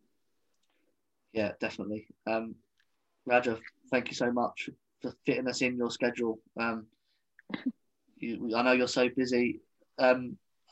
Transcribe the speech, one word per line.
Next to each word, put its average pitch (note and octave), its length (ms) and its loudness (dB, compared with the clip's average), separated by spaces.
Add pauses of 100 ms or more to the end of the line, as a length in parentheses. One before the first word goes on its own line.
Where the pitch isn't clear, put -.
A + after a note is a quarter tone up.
(1300)
Yeah, A2 280 0
definitely. G#2+ 480 -6 (180)
Um, A2+ 300 -2 (680)
Raja, B2 320 4 (360)
thank B2 160 0
you - 80 -10
so A#2+ 160 0
much - 360 -2 (320)
for A#2+ 140 -6 (100)
fitting B2+ 220 0
us B2 160 -2
in B2 140 0
your A#2+ 160 -2
schedule. A#2 480 -2 (180)
Um, A2+ 280 -4 (680)
<laughs> - 640 -10
you, A2+ 380 -6
I A#2 80 2
know B2+ 100 4
you're B2+ 160 4
so B2 200 2
busy. B2 520 0 (380)
Um, B2+ 380 4 (360)